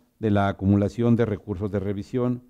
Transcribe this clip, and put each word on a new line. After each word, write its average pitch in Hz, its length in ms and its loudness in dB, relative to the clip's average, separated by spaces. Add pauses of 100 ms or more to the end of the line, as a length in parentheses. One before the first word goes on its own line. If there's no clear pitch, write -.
(180)
de 110 140 -2
la 101 160 4
acumulación 101 680 2
de 113 100 2
recursos 101 460 -6
de 101 80 -2
revisión. 120 720 -4